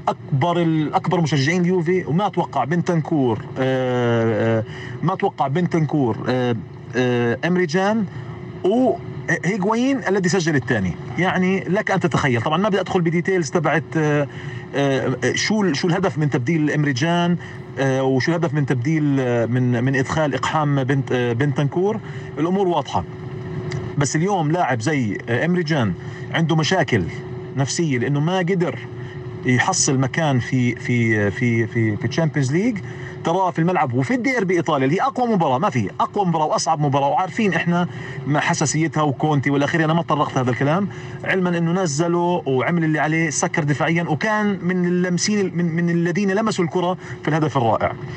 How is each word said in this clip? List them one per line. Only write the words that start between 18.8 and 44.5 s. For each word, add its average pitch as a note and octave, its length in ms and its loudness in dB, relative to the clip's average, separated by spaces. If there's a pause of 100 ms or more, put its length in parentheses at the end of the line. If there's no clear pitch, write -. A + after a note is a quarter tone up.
آه، A#2+ 260 0
من، B2 380 0
من C3+ 120 2
إدخال C#3 380 0
إقحام C#3+ 500 0
بنت، C3+ 280 0
آه، B2 220 0
بنتنكور. D3 640 0 (400)
الأمور F#3 280 0
واضحة. D3 360 -2 (920)
بس D#3 180 0
اليوم E3 360 0
لاعب D#3 300 0
زي، B2+ 360 0 (120)
آه، A#2 160 0
إمري F3+ 180 2
جان C#3 300 0 (400)
عنده D#3+ 220 2
مشاكل C#3+ 480 2 (540)
نفسية C#3 400 0
لأنه C3+ 220 0
ما E3+ 180 0
قدر F3+ 420 0 (680)
يحصل B2+ 540 2
مكان C3+ 400 2
في، A#2+ 360 0
في، A2+ 560 2
في، A#2 360 0
في، A2 300 0
في - 100 -4
تشامبيونز C#3+ 460 0
ليج. G#3 240 0 (460)
ترى - 280 2
في - 80 -4
الملعب D#3+ 340 2
وفي C3 200 0
الديربي A#3+ 400 0
إيطاليا D#3 320 2
اللي D3 120 2
هي - 40 0
أقوى C4 260 0
مباراة، E3 300 2
ما G3 120 2
في A#2+ 200 0 (100)
أقوى G#3 260 0
مباراة D#3+ 200 2
وأصعب E3 340 0
مباراة، C#3 280 2
وعارفين F3+ 460 0
إحنا F3 340 0 (400)
ما C#3+ 120 2
حساسيتها D#3 640 0
وكونتي D3 460 2
والى C#3+ 160 2
آخره. D#3+ 200 0
أنا D#3 80 2
ما E3 80 2
تطرقت D3 360 0
هذا B2+ 140 0
الكلام، D3+ 380 0 (340)
علما F3+ 340 0
إنه E3 140 2
نزله F3 760 0
وعمل C3+ 380 2
اللي D#3 160 2
عليه، D#3 300 0
سكر - 340 -2
دفاعيا، D#3 400 0
وكان G3+ 580 0